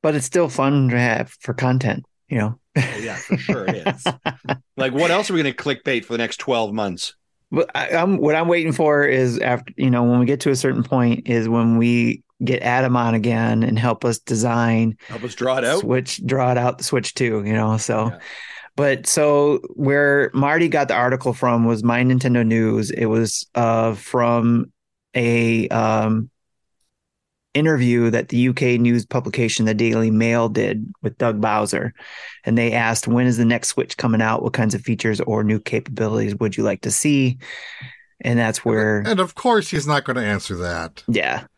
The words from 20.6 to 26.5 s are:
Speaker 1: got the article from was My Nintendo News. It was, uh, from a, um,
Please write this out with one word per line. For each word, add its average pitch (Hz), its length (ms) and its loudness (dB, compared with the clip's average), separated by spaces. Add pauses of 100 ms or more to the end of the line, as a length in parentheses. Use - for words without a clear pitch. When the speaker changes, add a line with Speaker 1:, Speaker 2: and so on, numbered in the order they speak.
Speaker 1:
got 147 180 2
the 104 80 -2
article 127 380 0
from 120 320 2
was 113 180 2
My 120 220 2
Nintendo 123 420 2
News. 110 460 2
It 113 140 -2
was, 113 500 0
uh, 113 380 2
from 117 800 0 (420)
a, 117 560 2
um, 110 600 0 (1200)